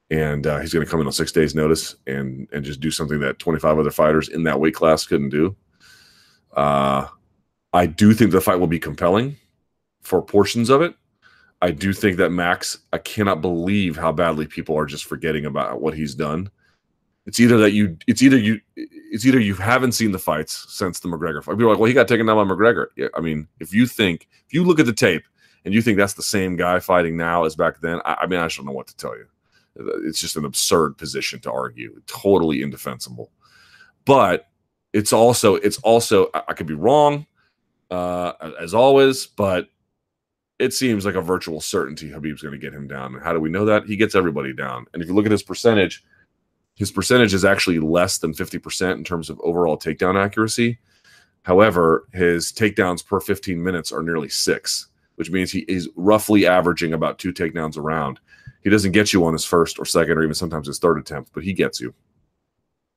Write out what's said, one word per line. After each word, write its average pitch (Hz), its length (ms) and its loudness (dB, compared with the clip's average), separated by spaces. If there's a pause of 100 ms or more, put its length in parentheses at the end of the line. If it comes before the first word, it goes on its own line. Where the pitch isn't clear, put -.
(120)
and, 73 360 -2
uh, 73 120 -2
he's 80 140 -10
gonna 78 120 0
come 82 160 -2
in 71 60 -2
on 69 40 -8
six - 220 -6
days' 78 200 2
notice 78 440 0 (100)
and, 67 460 -8
and 71 100 -8
just 69 160 -10
do 78 120 -4
something 76 280 -4
that 67 200 -4
twenty-five 78 380 0
other 73 140 0
fighters 78 380 2
in 82 140 -4
that 73 180 0
weight 80 140 2
class 80 300 2
couldn't 71 240 -2
do? 80 240 0 (1040)
Uh, 69 500 0 (680)
I 90 120 4
do 104 280 4
think 107 180 4
the 92 80 4
fight 90 220 2
will 90 60 0
be 82 120 -2
compelling 92 560 -2 (680)
for 87 200 -2
portions 110 480 2
of 139 120 4
it. 170 140 -4 (680)
I 90 100 2
do 95 200 -2
think 95 260 0
that 87 140 2
Max, 87 460 -2 (160)
I - 40 0
cannot 101 440 -2
believe 87 560 -2
how 80 160 -2
badly 78 320 0
people 78 320 -6
are 76 80 0
just 73 180 -10
forgetting 76 420 -6
about 67 360 -6
what 78 140 -4
he's 73 200 -8
done. 78 340 -6 (760)
It's - 140 -4
either 120 180 6
that 107 140 6
you, 104 340 0
it's 113 160 0
either 131 160 8
you, 107 220 0 (160)
it's - 500 -10
either 131 140 4
you 98 160 0
haven't 120 380 0
seen 110 180 0
the 92 80 -4
fights - 500 -6
since 90 300 -6
the - 80 -10
McGregor 80 360 -6
fight. - 100 -6
People 113 120 2
are 113 40 6
like, 98 100 4
"Well, 113 80 4
he 123 60 2
got 123 140 4
taken 113 200 2
down 110 80 4
by 101 180 2
McGregor." 95 420 2
Yeah, 67 200 -4
I 80 60 -6
mean, 78 260 -4 (120)
if 80 140 -14
you 120 140 4
think, 92 400 -2 (180)
if - 80 -20
you 170 100 0
look 175 160 4
at 151 60 6
the 117 80 0
tape 92 300 0 (400)
and 95 100 -6
you 113 80 4
think 110 160 2
that's 98 160 2
the - 80 -16
same 92 340 -2
guy 87 240 0
fighting 87 380 0
now 85 280 0
as 78 100 -4
back 80 260 -2
then, 82 240 -6
I, 78 160 -4
I 82 60 -2
mean, 90 120 -2
I 85 60 -2
just 80 120 -8
don't 69 100 -14
know 69 60 -10
what 65 140 -12
to - 80 -20
tell 57 220 -12
you. 55 80 -20 (800)
It's 80 180 -6
just 82 160 -8
an 73 80 -4
absurd 73 540 0
position 67 400 -8
to - 120 -10
argue. 60 540 -10
Totally 82 560 0
indefensible. 64 720 -12 (720)
But 110 420 4 (460)
it's 104 180 0
also, 113 440 6
it's 104 240 0
also, 113 560 4
I, - 140 -4
I 80 40 -4
could 85 140 -10
be 78 80 -6
wrong, 147 500 4 (640)
uh, 90 440 -4 (280)
as 85 140 -4
always, 135 500 6
but 95 440 -2 (920)
it 123 140 0
seems 110 320 0
like 95 100 -2
a 92 60 -2
virtual 85 380 -4
certainty 78 520 -6
Habib's 73 320 -10
gonna 71 160 -12
get 69 120 -14
him 71 160 -14
down. 65 280 -12
And 67 80 -16
how 85 100 -4
do 82 60 0
we 80 100 -2
know 95 160 0
that? 104 200 2
He 104 100 -6
gets 104 180 0
everybody 73 400 0
down. 64 400 -10
And 85 80 -8
if 82 80 -8
you 92 60 -2
look 104 100 4
at 107 60 2
his 98 120 2
percentage, 98 600 0 (720)
his 101 160 -6
percentage 107 420 2
is 95 120 2
actually 95 340 2
less 85 380 0
than 80 160 -4
fifty 90 240 -8
percent 87 400 -4
in 73 80 -12
terms 82 240 -8
of 78 120 -14
overall 85 360 0
takedown 92 440 -2
accuracy. 110 560 -2 (640)
However, 90 680 4
his 87 400 0
takedowns 101 540 0
per 95 160 -2
fifteen 90 420 -6
minutes 87 300 -4
are 80 100 -6
nearly 82 240 -4
six, - 640 -4 (260)
which 82 160 -8
means 92 200 -2
he 95 80 -6 (100)
is 90 260 -4
roughly 104 500 4
averaging 85 460 2
about 78 260 -4
two 92 140 -8
takedowns 80 460 -6
a 73 40 -10
round. 73 380 -4 (420)
He 98 80 -2
doesn't 98 220 2
get 104 220 2
you 90 120 4
on 82 60 2
his 80 140 -4
first 85 340 0
or 76 60 -10
second 82 320 0
or 80 60 2
even 76 100 -2
sometimes 78 340 -8
his 69 120 -10
third 85 180 2
attempt, 71 360 -12
but 76 100 -10
he 95 100 -6
gets 78 260 -4
you. 60 140 -12 (1040)